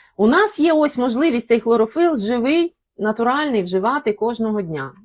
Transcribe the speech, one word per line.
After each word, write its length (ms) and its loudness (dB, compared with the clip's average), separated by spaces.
У 100 2
нас 320 2
є 140 4
ось 240 2
можливість 520 0
цей 120 2
хлорофил 580 0
живий, 560 -2
натуральний 640 0
вживати 500 -2
кожного 500 -4
дня. 300 -8